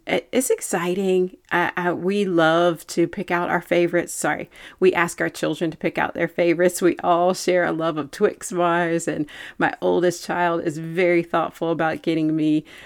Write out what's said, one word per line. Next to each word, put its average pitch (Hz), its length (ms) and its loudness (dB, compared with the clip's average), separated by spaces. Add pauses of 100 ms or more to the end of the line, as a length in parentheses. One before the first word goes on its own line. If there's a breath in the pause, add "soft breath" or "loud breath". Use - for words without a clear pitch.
it, - 240 -2
it's 262 180 0
exciting. 185 880 0 (140)
I, 170 260 0
I, 175 160 0
we 202 320 0
love 170 640 2
to 170 200 0
pick 180 220 -8
out 175 200 -2
our 175 120 0
favorites. 170 500 0
Sorry, - 380 -4 (300 loud breath)
we 185 140 4
ask 170 280 -2
our 165 80 0
children 160 400 -4
to - 80 -10
pick - 200 -4
out - 180 -2
their 170 120 -2
favorites. 175 540 2
We 170 220 2
all 175 300 4
share 180 300 2
a 165 80 0
love 160 260 -2
of 143 120 -6
Twix - 420 -2
bars, 170 560 0
and 156 200 -4 (320 loud breath)
my 170 220 0
oldest 180 440 2
child 175 380 -2
is 156 160 -4
very 170 420 2
thoughtful 165 480 -4
about 160 320 -2
getting 160 340 0
me, 156 300 2 (200 loud breath)